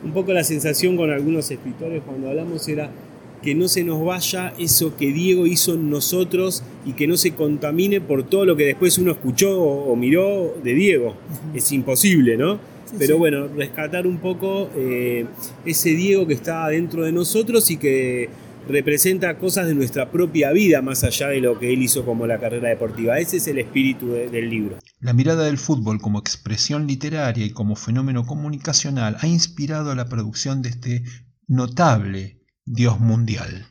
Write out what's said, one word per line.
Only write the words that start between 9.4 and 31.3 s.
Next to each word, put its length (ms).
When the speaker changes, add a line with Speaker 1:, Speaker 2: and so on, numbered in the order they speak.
Speaker 1:
o, 320
o 60
miró 680
de 120
Diego. 340
Speaker 2:
Ujú. 480
Speaker 1:
Es 160
imposible, 640
¿no? 200
Speaker 2:
Sí, 140
Speaker 1:
Pero 160
Speaker 2:
sí. 40
Speaker 1:
bueno, 300
rescatar 580
un 120
poco, 580
eh, 480
ese 300
Diego 320
que 80
está 340
dentro 360
de 60
nosotros 600
y 80
que 500
representa 680
cosas 280
de 80
nuestra 360
propia 420
vida 300
más 220
allá 240
de 120
lo 180
que 140
él 100
hizo 220
como 220
la 120
carrera 300
deportiva. 500
Ese 180
es 100
el 120
espíritu 500
de, 200
del 220
libro. 280
Speaker 3:
La 120
mirada 320
del 140
fútbol 420
como 180
expresión 680
literaria 580
y 60
como 260
fenómeno 500
comunicacional 960
ha 60
inspirado 680
la 140
producción 540
de 80
este 320